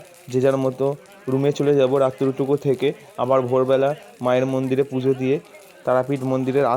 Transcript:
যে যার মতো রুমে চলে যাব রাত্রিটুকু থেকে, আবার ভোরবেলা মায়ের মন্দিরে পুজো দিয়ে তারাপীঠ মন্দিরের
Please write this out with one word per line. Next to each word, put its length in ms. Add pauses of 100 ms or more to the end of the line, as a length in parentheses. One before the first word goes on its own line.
(320)
যে 100
যার 240
মতো 200 (460)
রুমে 200
চলে 280
যাব 120 (140)
রাত্রিটুকু 500 (120)
থেকে, 200 (360)
আবার 160 (100)
ভোরবেলা 400 (360)
মায়ের 280
মন্দিরে 380
পুজো 300
দিয়ে 140 (500)
তারাপীঠ 360 (100)
মন্দিরের 340 (120)